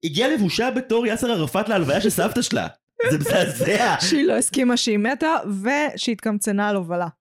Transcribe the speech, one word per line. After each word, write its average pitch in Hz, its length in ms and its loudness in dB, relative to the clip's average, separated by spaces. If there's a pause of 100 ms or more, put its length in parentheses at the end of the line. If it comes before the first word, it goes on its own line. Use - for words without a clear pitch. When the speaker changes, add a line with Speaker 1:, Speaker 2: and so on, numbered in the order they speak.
Speaker 1:
הגיעה 170 240 0
לבושה 240 420 0
בתור 240 360 0
יאסר 226 240 -2
ערפאת 196 380 -2
להלוויה 175 320 2
של 214 80 4
סבתא 214 320 0
שלה. 110 260 -2 (420)
זה 156 80 2
מזעזע. - 800 2
Speaker 2:
<laughs> 175 120 -2
שהיא 294 160 2
לא 370 80 4
הסכימה 247 440 2
שהיא 214 200 0
מתה, 285 380 0 (260)
ושהתקמצנה 214 1080 -2
על 208 60 0
הובלה. 175 320 -2 (140)